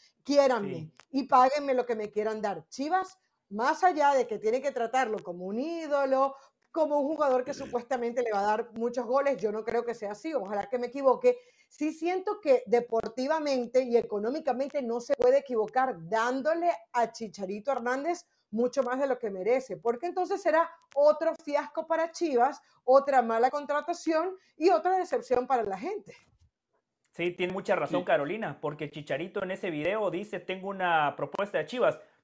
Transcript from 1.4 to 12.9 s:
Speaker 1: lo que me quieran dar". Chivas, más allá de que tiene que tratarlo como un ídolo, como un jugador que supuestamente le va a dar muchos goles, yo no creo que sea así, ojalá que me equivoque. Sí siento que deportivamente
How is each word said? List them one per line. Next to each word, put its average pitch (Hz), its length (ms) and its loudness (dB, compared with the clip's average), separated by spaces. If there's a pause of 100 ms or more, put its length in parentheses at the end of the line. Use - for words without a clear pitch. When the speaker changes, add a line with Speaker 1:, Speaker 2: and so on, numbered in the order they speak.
Speaker 1:
lo 247 120 0
que 233 100 -2
me 214 140 -6
quieran 214 320 -2
dar". 190 260 -6
Chivas, 359 500 -2 (300)
más 247 340 0
allá 294 300 4
de 262 140 2
que 208 120 -6
tiene 220 220 0
que 277 120 -2
tratarlo 226 480 -2
como 180 260 -10
un 202 120 -4
ídolo, 277 800 0 (340)
como 294 300 0
un 269 80 0
jugador 277 360 2
que 285 80 -8
supuestamente 240 680 -4
le 226 100 -2
va 202 80 0
a 202 40 0 (120)
dar 226 180 -6
muchos 240 300 -4
goles, 269 320 2
yo 208 160 -2
no 214 100 -4
creo 226 220 -2
que 233 100 -4
sea 208 180 -8
así, 320 200 -8
ojalá 202 380 -4
que 247 80 -2
me 240 80 -2
equivoque. 247 500 4 (320)
Sí 302 240 -4
siento 359 480 -2
que 254 260 4
deportivamente 247 1160 0